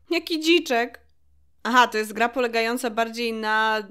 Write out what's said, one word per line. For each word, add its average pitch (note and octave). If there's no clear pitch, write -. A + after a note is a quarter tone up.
Jaki E4
dziczek! D#4
Aha, B3
to -
jest G#3+
gra A3+
polegająca A#3+
bardziej A3+
na G#3+